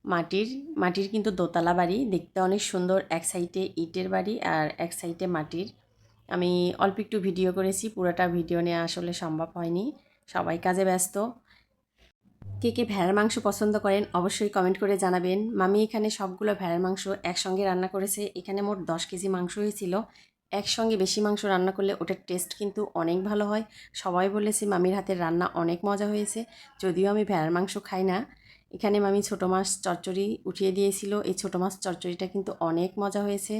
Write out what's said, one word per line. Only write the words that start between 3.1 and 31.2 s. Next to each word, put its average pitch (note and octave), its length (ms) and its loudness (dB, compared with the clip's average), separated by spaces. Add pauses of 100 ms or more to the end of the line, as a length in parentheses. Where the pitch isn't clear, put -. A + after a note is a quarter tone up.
এক E3 200 -2
সাইডে F3+ 320 -4 (200)
ইটের F#3 320 -4
বাড়ি F#3+ 200 0 (200)
আর D#3 120 2 (120)
এক E3+ 140 -4
সাইডে E3+ 340 -6
মাটির। E3+ 420 -4 (600)
আমি F3+ 220 2 (280)
অল্প F#3+ 260 4
একটু G#3+ 120 -4 (100)
ভিডিও F#3 260 2
করেছি, F#3+ 320 0 (100)
পুরোটা F3+ 300 2 (120)
ভিডিও E3+ 300 0
নেওয়া E3+ 220 0
আসলে F3 260 -4
সম্ভব E3 400 -4
হয়নি, F3 300 -2 (440)
সবাই E3+ 300 -2
কাজে F#3 260 2
ব্যস্ত। F#3 300 2 (1300)
কে - 340 -2
কে A#3+ 140 0
ভেড়ার F#3+ 240 2
মাংস G#3+ 200 4 (120)
পছন্দ G#3 320 2
করেন G3+ 240 4 (160)
অবশ্যই G3+ 380 0
কমেন্ট G#3+ 260 4
করে G3+ 120 4 (100)
জানাবেন। F3+ 340 2 (220)
মামি G3 260 4
এখানে G#3+ 220 0 (100)
সবগুলো G3+ 420 -2
ভেড়ার F3 240 0
মাংস F#3+ 180 -2 (280)
একসঙ্গে F#3+ 340 -2
রান্না F#3 300 2
করেছে। G3+ 280 -2 (140)
এখানে G3 260 -4
মোট G3+ 160 -2 (120)
দশ E3 200 -2
কেজি F#3+ 180 -4
মাংস F3+ 300 0
হয়েছিল। G#3 360 -2 (580)
একসঙ্গে A3 440 0
বেশি F#3+ 260 2
মাংস G#3 220 2
রান্না F#3+ 320 2
করলে G3 240 0
ওটার F#3 260 -2
টেস্ট F3+ 320 -4
কিন্তু G3+ 220 -4 (140)
অনেক E3+ 300 2
ভালো G#3 220 0
হয়। G#3+ 180 0 (380)
সবাই F3+ 240 2 (100)
বলেছে G#3+ 260 0 (100)
মামির F3+ 240 4
হাতের F#3+ 240 -2
রান্না E3+ 340 2
অনেক E3+ 240 0 (100)
মজা G3+ 240 0
হয়েছে, G#3 280 -2 (400)
যদিও F#3 300 2
আমি G#3+ 140 2
ভেড়ার E3+ 320 2
মাংস F#3 180 -2 (140)
খাই F#3+ 220 -2
না। F3+ 80 2 (580)
এখানে G#3 240 2
মামি G3+ 220 4
ছোটো G3 260 -2
মাছ F#3+ 200 2 (140)
চচ্চড়ি F#3 440 -2 (200)
উঠিয়ে F#3+ 260 0
দিয়েছিল। G3 400 0 (160)